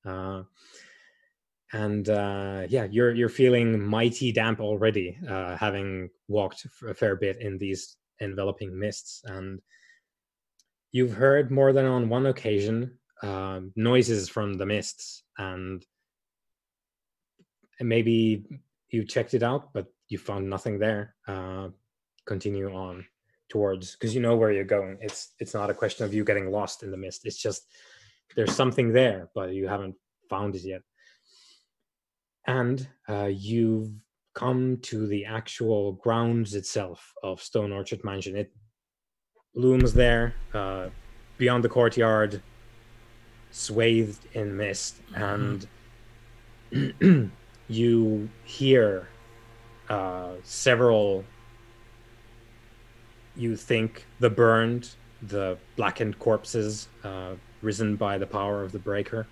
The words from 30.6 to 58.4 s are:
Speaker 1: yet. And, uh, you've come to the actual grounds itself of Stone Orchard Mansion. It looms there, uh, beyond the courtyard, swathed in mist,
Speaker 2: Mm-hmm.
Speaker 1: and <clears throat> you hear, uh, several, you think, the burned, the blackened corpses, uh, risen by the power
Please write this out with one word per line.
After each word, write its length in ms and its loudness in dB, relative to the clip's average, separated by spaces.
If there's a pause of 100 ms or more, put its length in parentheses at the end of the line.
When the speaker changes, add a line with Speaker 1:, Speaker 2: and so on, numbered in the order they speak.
Speaker 1:
yet. 200 -10 (1600)
And, 400 0 (220)
uh, 240 -2
you've 580 0 (440)
come 480 0
to 240 -6
the 180 -4
actual 680 -2
grounds 640 0
itself 580 -6 (100)
of 200 -8
Stone 300 -4
Orchard 320 -8
Mansion. 320 -8
It 160 -6 (1040)
looms 400 6
there, 400 6 (200)
uh, 360 -6 (480)
beyond 260 2
the 40 2
courtyard, 720 2 (1080)
swathed 840 2
in 220 -4
mist, 440 -6 (120)
Speaker 2:
Mm-hmm. 540 -2 (1300)
Speaker 1:
and 320 6 (180)
<clears throat> 180 -20
you 600 2 (160)
hear, 640 4 (800)
uh, 540 -6
several, 840 4 (2000)
you 200 -2
think, 480 -2 (160)
the 100 6
burned, 600 4 (320)
the 340 -4 (200)
blackened 420 -2
corpses, 680 -2 (160)
uh, 300 -10 (280)
risen 340 -2
by 220 0
the 80 -4
power 360 -4